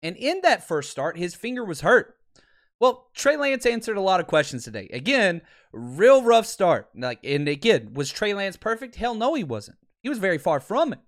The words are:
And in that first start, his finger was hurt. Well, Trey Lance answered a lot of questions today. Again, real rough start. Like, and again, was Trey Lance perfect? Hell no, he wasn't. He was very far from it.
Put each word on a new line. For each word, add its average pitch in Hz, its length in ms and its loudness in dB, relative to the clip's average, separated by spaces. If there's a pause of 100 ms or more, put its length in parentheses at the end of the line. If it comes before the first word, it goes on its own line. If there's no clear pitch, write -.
And 165 120 -8
in 339 280 -4
that 254 240 2
first 147 240 -4
start, 156 260 -6
his 175 160 -6
finger 247 320 -8
was 165 160 -8
hurt. 208 320 2 (680)
Well, 254 360 0
Trey 285 200 2
Lance 277 300 -2
answered 233 320 -2
a 196 40 -4
lot 190 180 2
of 165 80 -4
questions 143 360 0
today. 107 300 -14
Again, 180 480 0 (320)
real 160 480 4
rough 233 240 6
start. 160 500 0
Like, 123 280 -8
and 143 240 -2
again, 143 480 0
was 139 160 -6
Trey 208 240 -4
Lance 196 220 -6
perfect? 226 360 -6
Hell 233 220 -6
no, 233 180 -2
he 277 100 -2
wasn't. 113 360 -10 (240)
He 127 60 -6
was 226 100 -6
very 185 180 0
far 147 220 0
from 302 340 -2
it. - 140 -14